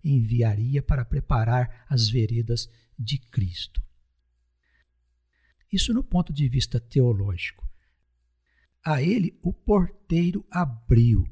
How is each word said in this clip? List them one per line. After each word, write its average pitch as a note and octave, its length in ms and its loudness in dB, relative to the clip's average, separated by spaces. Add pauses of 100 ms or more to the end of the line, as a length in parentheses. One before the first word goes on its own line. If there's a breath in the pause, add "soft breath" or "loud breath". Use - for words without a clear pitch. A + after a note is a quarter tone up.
enviaria A#2+ 800 0
para C3 220 0
preparar B2 840 -2
as A2+ 200 0
veredas A#2 600 -2 (300 soft breath)
de B2+ 180 -4
Cristo. - 640 -6 (1900)
Isso G#3 220 0
no C4 100 0
ponto F3 300 -2
de C#3+ 140 0
vista A#2+ 320 -2
teológico. G2+ 880 -2 (1160)
A D3+ 180 -2
ele F#3+ 400 0
o F#3 120 -4
porteiro F3+ 960 0
abriu. A#2+ 840 4